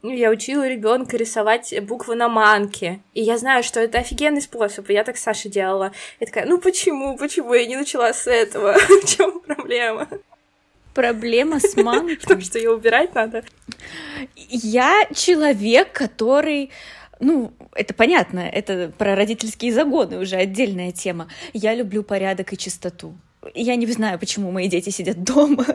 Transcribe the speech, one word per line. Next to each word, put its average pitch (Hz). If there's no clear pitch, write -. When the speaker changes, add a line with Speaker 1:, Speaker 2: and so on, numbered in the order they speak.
Speaker 1:
"Ну, 226
я 240
учила 262
ребенка 247
рисовать 226
буквы 233
на 240
манке". 208
и 220
я 233
знаю, 247
что 233
это 226
офигенный 285
способ, 208
и 202
я 208
так 254
с -
Сашей 214
делала. 190
Я 226
такая: 202
"Ну 349
почему, 285
почему 269
я 240
не 247
начала 262
с -
этого? 214
<laughs> 392
В -
чем 349
проблема?" 240
Speaker 2:
Проблема 240
с 403
манкой. 349
Speaker 1:
<laughs> -
В -
том, 381
что -
ее 226
убирать 226
надо. 226
Speaker 2:
Я 247
человек, 285
который, 277
ну, 262
это -
понятно, 233
это 180
про 202
родительские 220
загоны 247
уже 190
отдельная 190
тема. 170
Я 220
люблю 214
порядок 190
и 190
чистоту. 175
Я 240
не 233
знаю, 220
почему 196
мои 185
дети 185
сидят 180
дома, 262